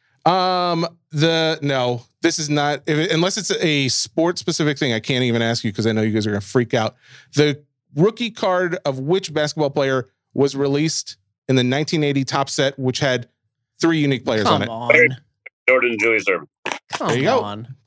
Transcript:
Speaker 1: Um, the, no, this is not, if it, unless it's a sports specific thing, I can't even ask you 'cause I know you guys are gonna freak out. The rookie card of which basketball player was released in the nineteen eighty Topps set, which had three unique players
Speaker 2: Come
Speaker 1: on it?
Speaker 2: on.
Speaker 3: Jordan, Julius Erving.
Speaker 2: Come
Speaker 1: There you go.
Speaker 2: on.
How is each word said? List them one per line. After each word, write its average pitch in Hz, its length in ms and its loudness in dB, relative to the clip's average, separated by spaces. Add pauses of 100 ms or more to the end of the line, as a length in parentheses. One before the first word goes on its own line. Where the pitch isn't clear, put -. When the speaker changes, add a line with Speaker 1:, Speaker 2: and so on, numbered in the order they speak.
(260)
Speaker 1:
Um, 180 640 2 (240)
the, 160 500 2
no, 127 420 -2 (180)
this 170 180 2
is 147 100 -4
not, 147 380 0
if 156 100 2
it, 170 140 0
unless 170 260 2
it's 202 140 -4
a 147 380 0
sports 165 500 -2
specific 151 380 -2
thing, 139 160 0
I 110 80 -2
can't 127 240 0
even 117 160 2
ask 117 240 -2
you 107 80 -4
'cause 107 120 -2
I 113 60 2
know 110 100 0
you 110 120 0
guys 110 120 0
are 107 60 -2
gonna 101 80 -2
freak 120 340 -2
out. 113 220 -2 (400)
The 147 260 0 (320)
rookie 220 380 0
card 180 540 0
of 135 140 -2
which 160 340 -2
basketball 147 360 0
player 135 380 0 (260)
was 135 220 2
released 139 640 0 (320)
in 131 80 4
the 127 60 4
nineteen 147 420 0
eighty 139 180 0
Topps 139 300 -2
set, 139 260 -2
which 127 200 -2
had 127 280 0 (540)
three 165 180 2
unique 139 240 0
players 110 220 0
Speaker 2:
Come - 240 2
Speaker 1:
on 117 260 0
it? 160 140 4
Speaker 2:
on. 127 80 -8 (500)
Speaker 3:
Jordan, 123 320 0
Julius 110 260 0
Erving. 90 220 -2 (440)
Speaker 2:
Come 254 160 -4
Speaker 1:
There 123 100 0
you 131 60 0
go. 240 160 2
Speaker 2:
on. 107 360 -8 (120)